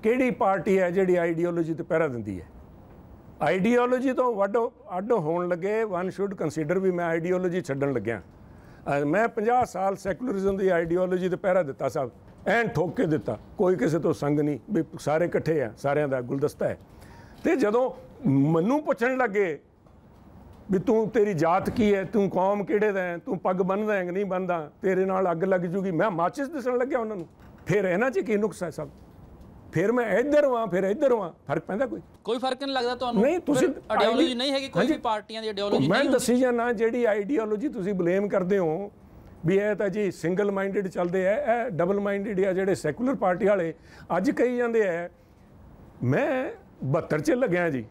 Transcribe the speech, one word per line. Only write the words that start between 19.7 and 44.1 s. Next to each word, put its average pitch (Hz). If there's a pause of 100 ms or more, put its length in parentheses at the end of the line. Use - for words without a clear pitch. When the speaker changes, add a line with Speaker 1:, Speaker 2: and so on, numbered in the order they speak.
Speaker 1:
ਵੀ 190
"ਤੂੰ, 220
ਤੇਰੀ 208
ਜਾਤ 175
ਕੀ 208
ਹੈ, 190
ਤੂੰ 196
ਕੌਮ 196
ਕਿਹੜੇ 208
ਦਾ 196
ਹੈ, 175
ਤੂੰ 185
ਪੱਗ 185
ਬੰਨ੍ਹਦਾ 196
ਹੈ 185
ਕਿ 180
ਨਹੀਂ 196
ਬੰਨ੍ਹਦਾ, 180 (100)
ਤੇਰੇ 185
ਨਾਲ 190
ਅੱਗ 165
ਲੱਗ 190
ਜੂਗੀ", 185
ਮੈਂ 180
ਮਾਚਿਸ 180
ਦਿਸਣ 254
ਲੱਗਿਆ 262
ਉਹਨਾਂ 220
ਨੂੰ। 170 (380)
ਫਿਰ 196
ਇਹਨਾਂ 196
'ਚ 381
ਕੀ 208
ਨੁਕਸ 202
ਹੈ 170
ਸਭ? 143 (840)
ਫਿਰ 185
ਮੈਂ 226
ਇੱਧਰ 294
ਵਾਂ, 226
ਫਿਰ 185
ਇੱਧਰ 240
ਵਾਂ, 202 (160)
ਫਰਕ 151
ਪੈਂਦਾ 220
ਕੋਈ? 208 (220)
Speaker 2:
ਕੋਈ 226
ਫਰਕ 254
ਨਹੀਂ 277
ਲੱਗਦਾ 247
ਤੁਹਾਨੂੰ? 240
Speaker 1:
ਨਹੀਂ, 330
ਤੁਸੀਂ 285
Speaker 2:
ਫਿਰ 277
ਆਈਡੀਓਲੋਜੀ 226
Speaker 1:
ਆਈਡੀ-, 254
Speaker 2:
ਨਹੀਂ 262
ਹੈਗੀ, 269
ਕੋਈ 196
ਵੀ 294
Speaker 1:
ਹਾਂਜੀ। 277
Speaker 2:
ਪਾਰਟੀਆਂ 220
ਦੀ 220
ਆਈਡੀਓਲੋਜੀ 202
Speaker 1:
ਮੈਂ 196
Speaker 2:
ਨਹੀਂ 285
Speaker 1:
ਦੱਸੀ 240
Speaker 2:
ਹੁੰਦੀ। 247
Speaker 1:
ਜਾਂਦਾ, 240
ਜਿਹੜੀ 226
ਆਈਡੀਓਲੋਜੀ 214
ਤੁਸੀਂ 208
blame 185
ਕਰਦੇ 190
ਹੋ 185 (540)
ਵੀ 185
ਇਹ 208
ਤਾਂ 202
ਜੀ 185
ਸਿੰਗਲ 185
ਮਾਈਂਡਡ 196
ਚੱਲਦੇ 180
ਆ, 196
ਇਹ 240
ਡਬਲ 180
ਮਾਈਂਡਡ 202
ਆ। 190
ਜਿਹੜੇ 190
secular 226
party 185
ਵਾਲੇ 185 (440)